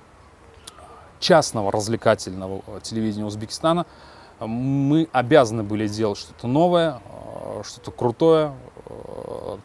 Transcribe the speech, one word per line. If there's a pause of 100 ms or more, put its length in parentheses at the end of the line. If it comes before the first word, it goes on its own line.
(1200)
частного
развлекательного (200)
телевидения
Узбекистана. (540)
Мы
обязаны
были
делать
что-то
новое,
э,
что-то
крутое, (320)
э,